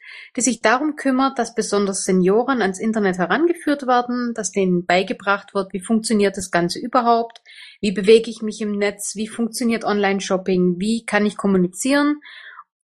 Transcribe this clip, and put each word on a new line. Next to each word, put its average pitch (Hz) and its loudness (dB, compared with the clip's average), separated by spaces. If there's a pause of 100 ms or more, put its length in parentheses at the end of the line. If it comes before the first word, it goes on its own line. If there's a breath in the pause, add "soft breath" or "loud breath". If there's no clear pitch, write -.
(360 loud breath)
die 247 -4
sich 233 -2
darum 269 2
kümmert, 262 0
dass 233 -6
besonders 202 -2
Senioren 208 2
ans 190 -2
Internet 214 0
herangeführt 285 0
werden, 240 0
dass 208 -6
denen 180 0
beigebracht 196 0
wird, 190 -2
wie 196 -4
funktioniert 208 0
das 185 -10
Ganze 175 0
überhaupt, 233 0 (400 loud breath)
wie 208 0
bewege 214 4
ich 226 -10
mich 214 -8
im 208 -4
Netz, 202 -4
wie 214 -6
funktioniert 226 -2
Online-Shopping, 190 0
wie 220 -4
kann 208 0
ich 202 -4
kommunizieren. 262 0 (680 loud breath)